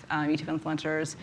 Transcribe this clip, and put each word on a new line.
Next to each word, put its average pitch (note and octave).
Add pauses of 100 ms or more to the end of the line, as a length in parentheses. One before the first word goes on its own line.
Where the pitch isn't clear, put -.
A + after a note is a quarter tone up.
(100)
um, D3+
YouTube D#3
influencers. D#3